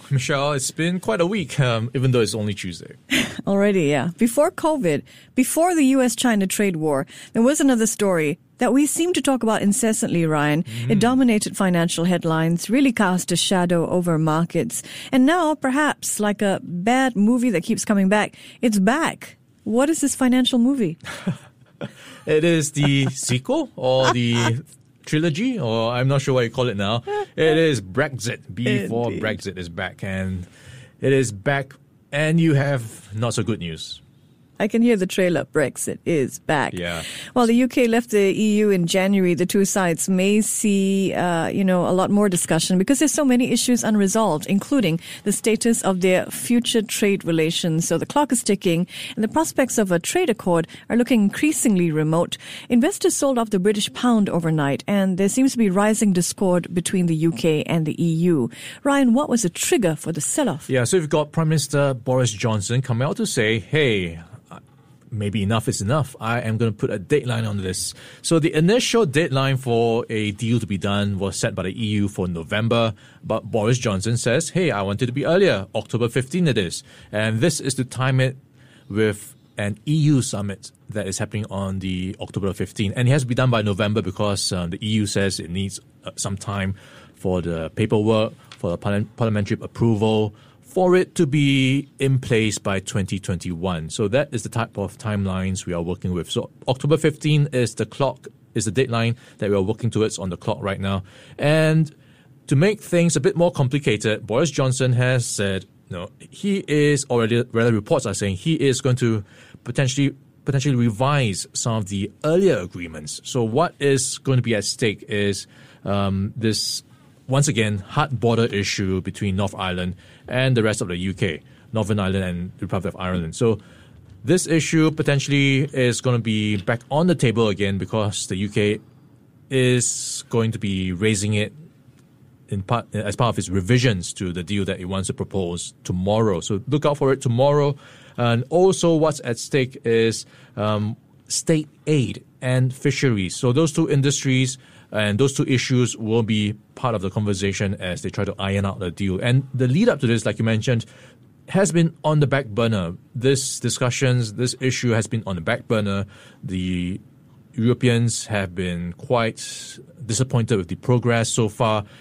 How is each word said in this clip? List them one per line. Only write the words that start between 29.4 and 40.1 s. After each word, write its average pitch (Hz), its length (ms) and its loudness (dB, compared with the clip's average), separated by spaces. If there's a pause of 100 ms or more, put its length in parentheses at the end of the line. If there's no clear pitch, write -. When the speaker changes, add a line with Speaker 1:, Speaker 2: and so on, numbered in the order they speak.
Speaker 1:
is 90 100 -10
back, 90 360 -10
and 95 420 -6 (560)
it 131 100 2
is 135 200 2
back, 139 420 -4 (380)
and 156 280 2
you 160 140 4
have 135 600 -2
not 113 180 -2
so 120 80 -2
good 104 180 -4
news. 82 400 -12 (600)
Speaker 2:
I 240 80 -2
can 226 160 0
hear 240 120 4
the 185 120 0
trailer. 175 380 0
Brexit - 600 -2
is 147 320 0
back. 135 360 -2
Speaker 1:
Yeah. 85 280 -6 (320)
Speaker 2:
While 240 140 2
the 233 80 4
U 254 120 4
K 240 200 2
left 226 240 0
the 214 80 4
E 208 380 2
U 214 120 4
in 180 160 2
January, 190 480 2
the 180 140 0
two 196 180 2
sides 180 420 0
may 196 340 2